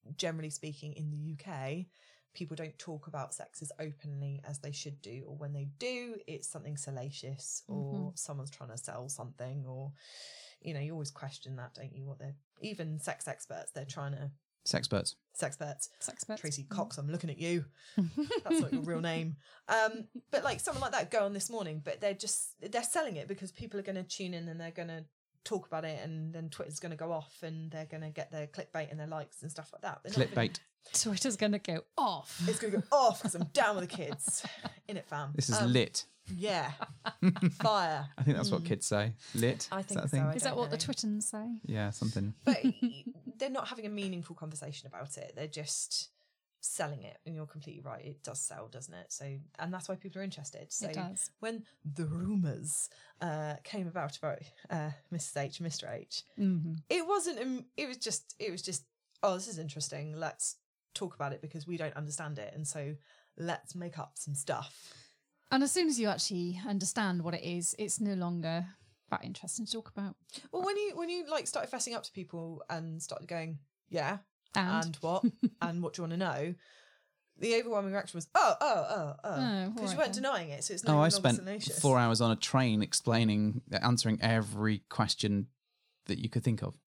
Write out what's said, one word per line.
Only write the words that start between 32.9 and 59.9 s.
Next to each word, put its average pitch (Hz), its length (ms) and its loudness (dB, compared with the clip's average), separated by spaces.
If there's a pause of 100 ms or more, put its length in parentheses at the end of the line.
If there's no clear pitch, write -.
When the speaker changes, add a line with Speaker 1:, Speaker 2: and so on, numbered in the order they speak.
Speaker 1:
off 254 300 8
'cause 185 140 0
I'm 175 80 2 (100)
down 214 220 8
with 180 120 -2
the - 80 -8
kids. 147 480 -2 (420)
In 208 120 -6
it, - 80 -10
fam. 147 280 -4
Speaker 3:
This 147 140 2
is 123 80 4
Speaker 1:
Um, 120 160 6
Speaker 3:
lit. - 320 4 (300)
Speaker 1:
yeah. 175 380 0 (500)
Speaker 3:
<laughs> - 0 - (400)
Speaker 1:
Fire. 170 540 4
Speaker 3:
I - 60 0
think 143 140 6
that's - 140 2
what 85 120 4
Speaker 1:
Mm. 85 40 -4
Speaker 3:
kids 101 200 0
say. 104 280 4 (200)
Lit? 117 380 4
Speaker 1:
I 190 80 -2
Speaker 3:
Is 190 60 -4
Speaker 1:
think - 140 -2
Speaker 3:
that - 60 0
a - 20 2
Speaker 1:
so. 139 80 2
Speaker 3:
thing? 135 100 4
Speaker 1:
I - 80 2
Speaker 2:
Is - 80 0
that 262 80 2
Speaker 1:
don't - 80 0
Speaker 2:
what 233 120 0
the 208 60 0
Speaker 1:
know. - 80 -4
Speaker 2:
Twittons 214 440 0
say? 220 360 -6
Speaker 3:
Yeah, 104 260 0
something. 107 440 0 (100)
Speaker 1:
But 254 160 6
Speaker 3:
<laughs> - 220 4
Speaker 1:
y-, 233 220 -2 (320)
they're 269 140 -2
not 262 180 -2
having 226 180 -8
a 208 40 -4
meaningful 190 460 -4
conversation 156 500 -10
about 143 320 -10
it. - 180 -12
They're 147 100 -6
just - 600 -4 (520)
selling 147 420 -2
it. - 240 -14
And 165 80 -8
you're 156 120 -8
completely 143 360 -14
right. 127 220 -8
It 143 180 -12
does - 180 -6
sell, - 280 -4
doesn't 123 260 -12
it? 90 180 -10
So, 139 260 -6 (200)
and 175 140 -2
that's 185 160 -6
why 190 80 -2
people 190 240 -10
are 196 40 -4
interested. - 480 -10
So 175 160 -2
Speaker 2:
It 156 60 -4
does. - 360 -4 (100)
Speaker 1:
when 226 240 -4 (200)
the 156 220 -2
rumours, 170 840 0 (320)
uh, 151 340 -2 (100)
came 190 240 -4
about, 165 280 -4
about, - 220 -2 (320)
uh, 151 200 -2 (200)
Missus 165 260 -4
H 139 220 -4
and 175 60 -4
Mister - 260 -4
H, - 320 -8 (160)
Speaker 2:
Mm-hmm. 170 360 4 (140)
Speaker 1:
it 339 180 2
wasn't, 349 340 2
um, 254 240 -2 (120)
it 277 120 -2
was 254 100 -8
just, - 400 -4
it 214 120 -2
was 180 120 -6
just, 180 220 -4 (380)
"Oh, 196 120 6
this 190 140 -4
is 185 100 -6
interesting. 151 560 -6